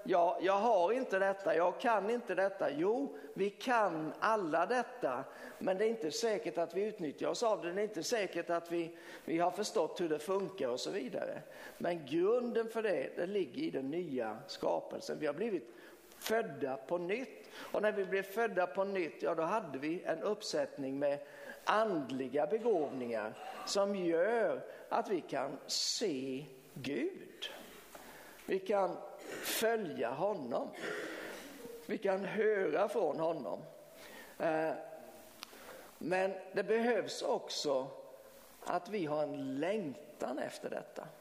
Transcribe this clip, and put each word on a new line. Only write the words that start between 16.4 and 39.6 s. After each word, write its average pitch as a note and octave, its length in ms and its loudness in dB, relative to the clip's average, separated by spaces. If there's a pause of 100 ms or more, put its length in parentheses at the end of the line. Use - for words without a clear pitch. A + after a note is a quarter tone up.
på - 200 -2
nytt. G3 580 -4
Och - 260 -4
när G#3 100 4
vi G3 140 0
blev F#3+ 180 0
födda F#3+ 440 2
på F#3 160 0
nytt, F#3+ 400 -2
ja, F3 120 2
då D#3+ 80 2
hade E3+ 340 0
vi D#3 260 -2
en D#3 180 0
uppsättning C#3+ 800 -2
med C#3+ 200 2 (440)
andliga D3 840 2
begåvningar C3 840 0 (320)
som G3+ 300 2
gör F3 680 4 (280)
att A#3 200 2
vi F3+ 120 2
kan C#3 360 -2 (100)
se C3+ 760 0 (280)
Gud. D#3 760 -4 (960)
Vi F#3+ 140 2
kan G3 380 2 (440)
följa F#3 680 2
honom. F3 600 0 (1160)
Vi G#3 120 -2
kan G3 280 2
höra G3 640 4
från F3+ 300 2
honom. D#3+ 400 0 (800)
Eh, D#3+ 320 2 (1300)
men F#3+ 360 2 (200)
det G3+ 100 2
behövs F3+ 580 2
också C#3+ 640 0 (760)
att - 260 -2
vi G#3 160 0
har D3+ 180 2
en C3+ 360 -2
längtan G3 800 -2